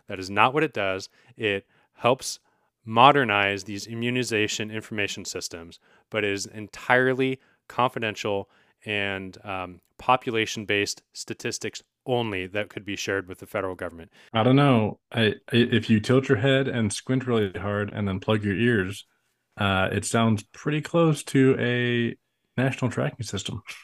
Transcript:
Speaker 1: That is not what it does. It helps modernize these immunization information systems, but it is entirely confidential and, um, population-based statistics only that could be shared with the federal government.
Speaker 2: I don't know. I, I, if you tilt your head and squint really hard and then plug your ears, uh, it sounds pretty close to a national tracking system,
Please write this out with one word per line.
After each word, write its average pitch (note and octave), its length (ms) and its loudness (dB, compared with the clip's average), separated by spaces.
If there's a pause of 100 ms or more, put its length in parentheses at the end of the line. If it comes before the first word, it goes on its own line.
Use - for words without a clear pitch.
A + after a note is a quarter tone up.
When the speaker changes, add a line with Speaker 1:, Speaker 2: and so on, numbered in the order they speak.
Speaker 1:
That G2 120 -10
is F#2 120 -10
not A2 240 4
what D3+ 80 0
it D#3 100 -2
does. G2 380 -4 (260)
It G2+ 300 -2 (260)
helps - 480 -2 (420)
modernize A2 800 4
these G2+ 220 -10
immunization A#2 840 -2
information G#2+ 560 -6
systems, E2+ 520 -12 (300)
but G#2+ 160 -2
it G2+ 80 0
is G2+ 140 -6
entirely B2+ 960 0 (280)
confidential A2 800 -2 (380)
and, G2 580 -4
um, F#2 380 -10 (160)
population-based A2 1040 -2 (100)
statistics - 720 -10 (240)
only A2 400 -2
that G2+ 240 -6
could G2+ 160 -14
be G2+ 100 -6
shared G2 320 -4
with F#2 120 -14
the G2 60 -16
federal F#2+ 280 -4
government. E2 360 -10 (220)
Speaker 2:
I A2+ 100 2
don't C3 140 6
know. B2+ 420 4 (140)
I, A2 220 2 (180)
I, A#2+ 40 2
if A#2 340 4
you A2 100 6
tilt C3 280 2
your B2+ 100 4
head C3+ 300 2
and A2 220 -2
squint - 360 -2
really G#2+ 320 0
hard G2+ 340 -4
and G#2 160 -4
then F#2+ 100 -2
plug A2 260 0
your G2+ 100 0
ears, G#2 500 0 (540)
uh, F#2+ 340 2
it G2+ 140 -2
sounds A2+ 360 2
pretty - 380 -6
close D#3+ 440 2
to C3 340 4
a A#2+ 580 -2 (400)
national B2+ 340 0
tracking B2 360 -4
system, - 360 -8 (220)